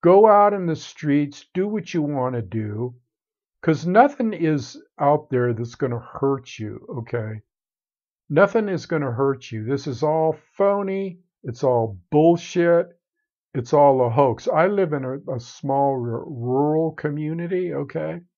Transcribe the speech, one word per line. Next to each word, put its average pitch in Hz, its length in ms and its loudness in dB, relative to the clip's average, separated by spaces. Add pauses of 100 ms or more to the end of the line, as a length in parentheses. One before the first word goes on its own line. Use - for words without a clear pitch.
Go 196 240 8
out 208 280 8
in 185 120 -4
the 160 100 -2
streets, 147 760 -4
do 190 160 -2
what 208 240 -6
you 170 80 0
want 135 360 -2
to 117 60 -4
do, 107 520 -6 (640)
'cause 156 260 -2
nothing 226 460 2
is 160 480 -2 (180)
out 151 320 2
there 123 220 0
that's 117 220 -6
gonna 120 240 -4
hurt 135 600 -4
you, 107 280 -10 (120)
okay? 110 440 -8 (840)
Nothing 196 400 2
is 180 180 -4
gonna 147 240 -2
hurt 135 400 -2
you. 107 140 -8
This 135 220 -4
is 123 160 -6
all 160 300 0 (240)
phony. 196 640 -2 (220)
It's 127 220 -8
all 117 340 0 (120)
bullshit. 170 880 2 (560)
It's 120 180 -4
all 139 320 6
a 120 60 0
hoax. 123 360 0
I 170 200 2
live 196 260 0
in 139 120 -4
a, 131 140 -6 (160)
a 117 60 -8
small 139 540 -2
r-, 120 300 -6
rural 147 680 0
community, 165 800 -6
okay? 156 480 -6 (180)